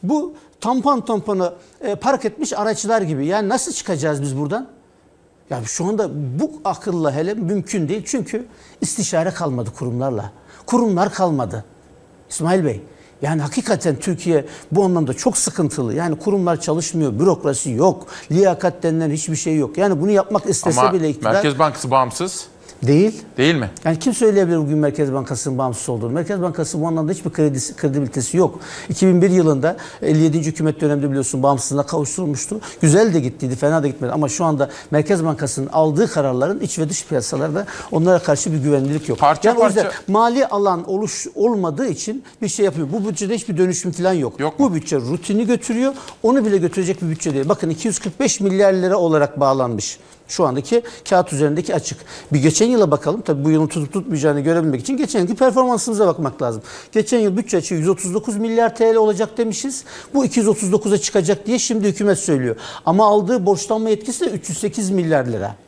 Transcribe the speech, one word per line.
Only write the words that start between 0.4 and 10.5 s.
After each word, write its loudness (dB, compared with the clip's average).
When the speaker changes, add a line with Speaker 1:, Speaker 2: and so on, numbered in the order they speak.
Speaker 1:
tampon 0
tampona, -2
e, -4
park -2
etmiş -4
araçlar 0
gibi. -2
Yani 0
nasıl -2
çıkacağız -2
biz -4
buradan? -4
Ya -6
şu -6
anda 0
bu -2
akılla -2
hele -2
mümkün -2
değil. -4
Çünkü -4
istişare -2
kalmadı -4
kurumlarla. -4